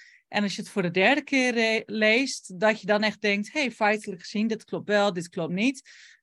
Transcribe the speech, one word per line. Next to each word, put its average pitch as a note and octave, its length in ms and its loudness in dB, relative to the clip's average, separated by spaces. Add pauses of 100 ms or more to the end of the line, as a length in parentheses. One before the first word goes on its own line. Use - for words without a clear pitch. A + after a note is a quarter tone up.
(280)
En G#3 140 -2
als G3 140 -2
je G#3+ 60 -8
het - 80 -16
voor G3 120 -2
de F3 80 0
derde G#3+ 320 4
keer B3+ 320 0
re-, A3+ 320 0
leest, G#3+ 760 0
dat G#3+ 200 2
je F#3+ 60 -14
dan G#3 160 2
echt G#3+ 180 -2
denkt, G#3 320 -2
"Hey, C#4+ 180 -2
feitelijk G#3+ 500 -2
gezien, A3 260 -4
dit A3 180 -4
klopt E3+ 240 -8
wel, G3+ 240 4
dit F3 160 -6
klopt E3 240 -6
niet." A#3 300 -2 (400)